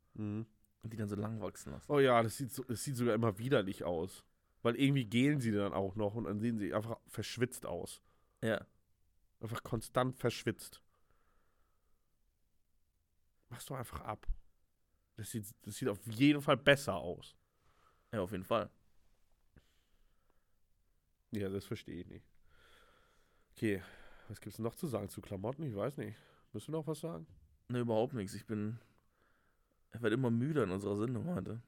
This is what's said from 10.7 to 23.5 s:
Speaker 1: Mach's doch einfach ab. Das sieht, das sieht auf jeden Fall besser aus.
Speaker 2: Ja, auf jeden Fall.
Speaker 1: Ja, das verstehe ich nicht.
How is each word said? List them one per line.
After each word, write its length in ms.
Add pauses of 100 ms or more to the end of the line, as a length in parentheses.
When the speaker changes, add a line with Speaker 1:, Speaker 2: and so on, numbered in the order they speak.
Speaker 1:
Mach's 180
doch 100
einfach 260
ab. 240 (880)
Das 140
sieht, 160 (160)
das 140
sieht 120
auf 180
jeden 360
Fall 140
besser 400
aus. 400 (760)
Speaker 2:
Ja, 100
auf 100
jeden 120
Fall. 240 (2500)
Speaker 1:
Ja, 180
das 160
verstehe 360
ich 80
nicht. 180 (1300)